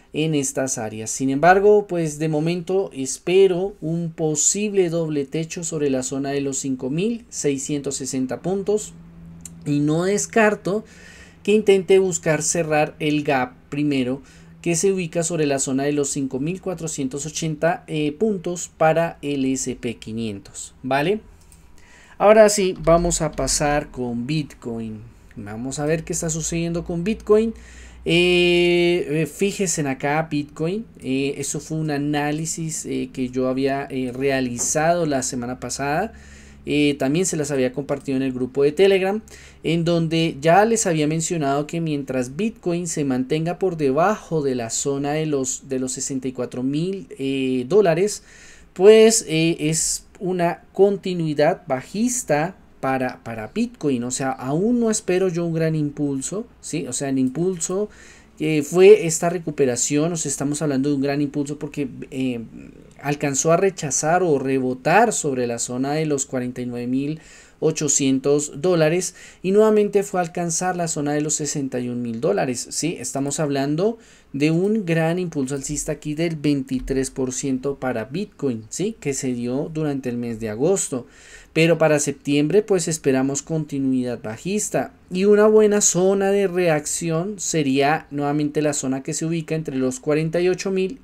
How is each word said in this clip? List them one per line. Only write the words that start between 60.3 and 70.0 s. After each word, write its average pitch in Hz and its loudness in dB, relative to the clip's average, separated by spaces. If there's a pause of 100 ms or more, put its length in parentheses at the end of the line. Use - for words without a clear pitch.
hablando 139 0
de 147 2
un 135 0
gran 143 0
impulso 143 -4
porque, 143 -6 (200)
eh, 131 -4 (640)
alcanzó 147 0
a 165 6
rechazar 180 0
o 151 4
rebotar 135 2
sobre 131 -2
la 117 -4
zona 127 -6
de 156 -2
los 143 -2
cuarenta 123 -6
y 123 -6
nueve 120 -8
mil 139 -4 (400)
ochocientos 143 0
dólares 175 2 (260)
y 180 -2
nuevamente 208 4